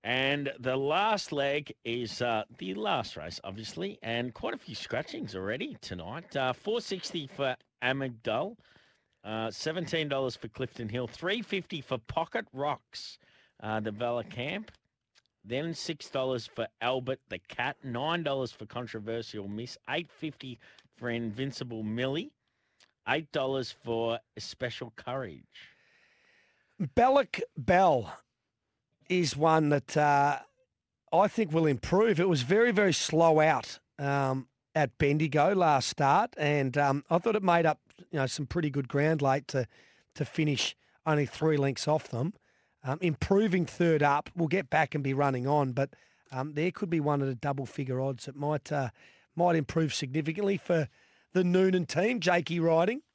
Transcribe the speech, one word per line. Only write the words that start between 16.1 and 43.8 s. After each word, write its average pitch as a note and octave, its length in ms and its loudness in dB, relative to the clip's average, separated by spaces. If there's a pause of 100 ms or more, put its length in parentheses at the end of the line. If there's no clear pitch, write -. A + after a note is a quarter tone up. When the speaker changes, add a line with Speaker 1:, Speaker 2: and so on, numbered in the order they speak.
Speaker 1:
for A2+ 220 -8 (120)
Albert B2+ 480 -2
the F#2 120 -10
Cat, - 440 -6
nine C#3+ 400 -2
dollars C3+ 280 -2
for - 140 -16
Controversial A2+ 840 -8
Miss, A2 280 -10 (120)
eight D#3 200 -6
fifty C3+ 480 -12 (380)
for A#2+ 140 -6
Invincible A#2 720 -6
Millie, C3 480 -4 (800)
eight D3+ 240 -2
dollars C3+ 500 -2
for A2+ 360 -2 (180)
Special A#2+ 580 -10
Courage. B2 800 -12 (1200)
Speaker 2:
Bellick C4 460 4 (160)
Bell D#3 560 4 (960)
is F3 280 0
one D#3+ 320 4
that, D3 260 0
uh, C#3+ 420 4 (760)
I F#3+ 160 6
think F3+ 240 -2
will D#3+ 120 4
improve. F3 540 4
It F#3 80 4
was D3+ 140 2
very, G#3+ 300 4
very G3 200 4
slow D#3+ 480 4
out, D3+ 400 2 (180)
um, C#3 520 0 (260)
at D3 220 2
Bendigo D3+ 580 4
last D#3 320 4
start, D3+ 480 4
and, D3 420 2
um, C#3+ 320 2
I E3+ 80 4
thought G#3 200 2
it G#3 40 0
made E3+ 240 4
up, D3+ 140 2 (320)
you D3+ 80 -2
know, C3 60 2
some C3+ 200 -4
pretty D#3 240 -2
good C3+ 200 -4
ground D3 320 2
late C3+ 280 2
to, B2+ 160 -2 (500)
to D3 100 -4
finish - 500 -2 (300)
only D3 200 2
three D#3 300 0
lengths C#3 320 0
off D3+ 220 0
them. C3 240 -4 (500)
Um, C#3 160 -4
improving F3+ 680 2
third D#3+ 380 2